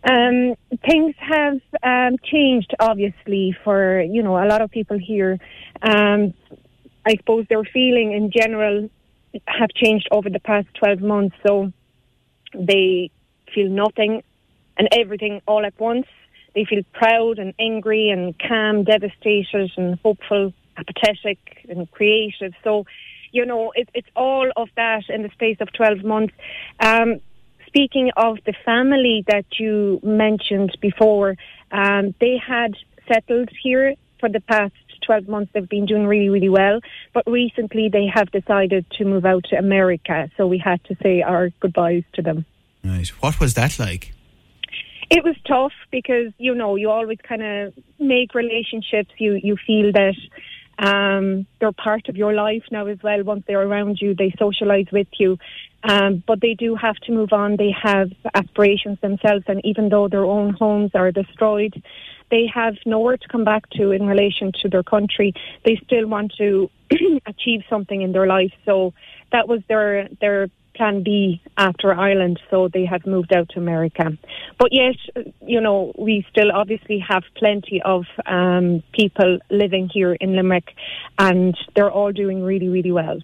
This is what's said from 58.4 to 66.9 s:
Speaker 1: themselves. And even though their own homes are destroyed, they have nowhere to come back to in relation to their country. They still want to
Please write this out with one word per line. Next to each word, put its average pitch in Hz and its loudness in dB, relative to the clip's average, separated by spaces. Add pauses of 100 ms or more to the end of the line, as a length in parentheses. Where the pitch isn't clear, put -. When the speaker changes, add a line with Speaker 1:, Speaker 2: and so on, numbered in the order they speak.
Speaker 1:
themselves. 202 0
And 196 -2
even 214 0
though 202 4
their 196 0
own 202 0
homes 208 0
are 185 4
destroyed, 208 -2 (480)
they 233 4
have 226 -2 (100)
nowhere 233 2
to - -18
come 226 -2
back 214 0
to 196 0
in 98 0
relation 101 0 (100)
to 202 -2
their 180 2
country. 208 0 (320)
They 226 2
still 226 0
want 214 -4
to 196 2 (200)